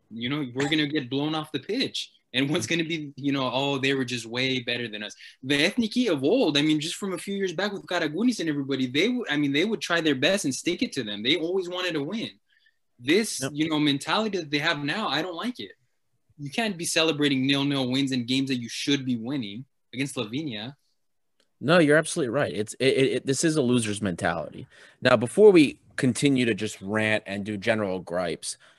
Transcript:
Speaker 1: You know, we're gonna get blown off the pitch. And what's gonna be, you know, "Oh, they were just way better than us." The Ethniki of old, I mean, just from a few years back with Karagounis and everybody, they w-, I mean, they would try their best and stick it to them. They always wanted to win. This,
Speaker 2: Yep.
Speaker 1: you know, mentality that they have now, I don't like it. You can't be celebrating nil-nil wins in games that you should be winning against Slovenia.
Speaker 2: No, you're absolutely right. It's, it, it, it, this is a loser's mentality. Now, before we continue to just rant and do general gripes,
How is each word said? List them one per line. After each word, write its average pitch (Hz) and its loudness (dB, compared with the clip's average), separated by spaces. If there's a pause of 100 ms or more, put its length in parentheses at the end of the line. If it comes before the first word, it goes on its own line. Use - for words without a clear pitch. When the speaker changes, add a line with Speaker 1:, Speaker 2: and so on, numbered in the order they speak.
Speaker 1:
You 117 -8
know, 147 -2 (120)
we're 139 0
gonna 151 0
get 139 -4
blown 143 -2
off 156 -8
the - -4
pitch. - -6 (220)
And 135 0
what's 131 0
gonna 165 0
be, 151 -6
you 139 -2
know, 135 0
"Oh, 139 0
they 135 0
were 131 0
just 120 -6
way 127 -2
better 120 -4
than 107 -10
us." 104 -12 (280)
The 143 2
Ethniki 233 0
of 139 0
old, 170 4
I 143 4
mean, 156 2
just 160 -6
from 190 -6
a 175 -6
few 196 -8
years 190 -2
back 196 -4
with 180 -10
Karagounis 180 0
and 165 -2
everybody, 135 -2
they 143 2
w-, 247 -2
I 147 0
mean, 143 2
they 156 2
would 214 -2
try 170 0
their 156 2
best 160 0
and 135 -2
stick - -4
it 247 -2
to 131 -4
them. 104 -8
They 135 2
always 175 -2
wanted 180 -4
to 147 -2
win. 170 -6 (680)
This, 170 0
Speaker 2:
Yep. 165 -2
Speaker 1:
you 156 -2
know, 156 0
mentality 170 0
that 156 -8
they 147 0
have 147 -2
now, 180 -4
I 143 -2
don't 175 -6
like 202 -6
it. 98 -14 (640)
You 143 -10
can't 220 -2
be 170 -8
celebrating 147 2
nil-nil 139 2
wins 131 0
in 123 0
games 131 0
that 131 0
you 117 -6
should 135 -2
be 127 0
winning 117 -6 (300)
against 135 -6
Slovenia. 123 -6 (840)
Speaker 2:
No, 160 4
you're 147 6
absolutely 156 0
right. 123 -2
It's, 107 -4
it, 127 0
it, 131 4
it, 127 -4
this 135 0
is 156 0
a 151 2
loser's 113 0
mentality. 85 -2 (340)
Now, 127 6
before 190 8
we 156 8 (160)
continue 131 2
to 113 2
just 104 -6
rant 107 0
and 98 -6
do 107 -4
general 101 0
gripes, 85 -4 (220)